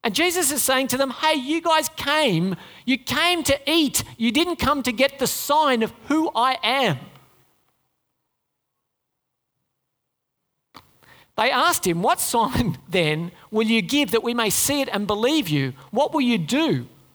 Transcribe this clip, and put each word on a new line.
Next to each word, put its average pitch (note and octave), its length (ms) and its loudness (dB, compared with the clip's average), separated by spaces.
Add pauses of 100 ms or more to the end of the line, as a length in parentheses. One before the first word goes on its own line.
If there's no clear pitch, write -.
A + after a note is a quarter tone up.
And A3 100 -2
Jesus E4 380 0
is C#4+ 100 -2
saying C4 260 0
to B3+ 100 -2
them, C4+ 120 0
"Hey, D#4 240 0
you D4 280 -2
guys D#4+ 340 2
came, G3 600 0 (280)
you B3+ 140 0
came E4 460 0
to C#4 220 0
eat. D#4 380 0 (140)
You A3+ 120 0
didn't E4+ 260 0
come C#4 260 0
to B3 100 -2
get C4+ 260 0
the B3+ 80 0
sign C#4+ 560 0
of A3 120 -4 (140)
who D#4 280 0
I B3 260 0
am." A3 360 0 (4000)
They A3 140 2
asked D#4 360 2
him, E3+ 160 0
"What D#4 180 2
sign B3 640 0
<laughs> - 60 -20
then E3+ 440 0 (180)
will A3 160 2
you A3+ 140 4
give G#3 300 0
that A3+ 120 2
we A#3 120 -2
may A3 160 0
see C#4 320 0
it B3+ 100 -2
and G3+ 140 -2
believe G#3 420 0
you? C#3 240 0 (180)
What C4+ 220 0
will D#4 80 0
you A#3+ 160 2
do?" F3+ 500 0 (280)